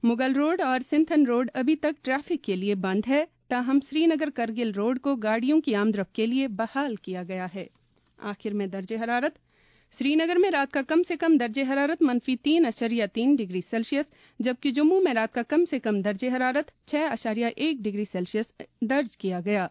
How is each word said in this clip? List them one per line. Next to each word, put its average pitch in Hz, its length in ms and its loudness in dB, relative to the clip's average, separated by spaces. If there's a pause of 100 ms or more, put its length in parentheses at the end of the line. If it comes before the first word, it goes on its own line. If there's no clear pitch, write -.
मुगल 240 320 0
रोड 302 280 0
और 254 200 0
सिंथन 302 440 2
रोड 240 280 0
अभी 254 220 2
तक 294 280 -2
ट्रैफिक 277 380 -2
के 196 140 -2
लिए 202 200 0
बंद 196 300 -2
है। 294 200 2 (240)
ताहम 254 300 2
श्रीनगर 311 520 0
करगिल 226 400 -4
रोड 220 260 0
को 277 200 -2
गाड़ियों 233 420 2
की 262 160 0
आमदरफ्त 202 380 0
के 220 120 0
लिए 262 300 0
बहाल 226 420 -4
किया 185 260 -8
गया 185 240 -8
है। 180 200 -12 (500)
आखिर 208 360 -8
में 202 160 -2
दर्जे 190 260 -8
हरारत। 240 380 -2 (580)
श्रीनगर 320 460 2
में 381 120 4
रात 277 220 0
का 269 120 -2
कम 320 180 2
से 349 140 -2
कम 330 220 4
दर्जे 240 260 -2
हरारत 285 380 0
मनफी 254 360 2
तीन 320 280 4
अशरिया 233 420 -2
तीन 254 280 2
डिग्री 185 260 -2
सेल्सियस, 254 480 -4 (300)
जबकि 254 320 -2
जम्मू 302 280 4
में 359 140 4
रात 220 180 0
का 240 120 -2
कम 320 200 2
से 302 140 -2
कम 208 240 0
दर्जे 208 260 -2
हरारत 254 440 0 (160)
छह 302 200 0
अशारिया 226 500 -2
एक 285 240 -2
डिग्री 208 240 -2
सेल्सियस 196 460 -4 (320)
दर्ज 262 320 -2
किया 180 260 -4
गया। 190 280 -2